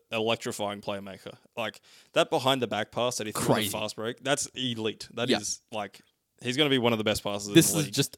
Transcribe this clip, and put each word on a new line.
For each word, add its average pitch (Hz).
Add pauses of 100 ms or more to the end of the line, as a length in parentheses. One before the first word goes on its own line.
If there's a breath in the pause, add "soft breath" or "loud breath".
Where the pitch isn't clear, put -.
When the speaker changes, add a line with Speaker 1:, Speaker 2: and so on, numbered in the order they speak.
(120)
Speaker 1:
electrifying 110
playmaker. 98 (200)
Like, 110 (340 soft breath)
that 165
behind 131
the 117
back 104
pass 120
that 107
he 104
threw -
on 120
the 120
Speaker 2:
Crazy. 107
Speaker 1:
fast 107
break, 113
that's 139 (100)
elite. 113
That 120
Speaker 2:
Yeah. 110
Speaker 1:
is, - (100)
like, 104 (420)
he's 123
gonna 147
be 135
one 117
of 113
the 107
best 107
passers 101
Speaker 2:
This 156
Speaker 1:
in -
the 156
Speaker 2:
is 147
Speaker 1:
league. 120
Speaker 2:
just, 139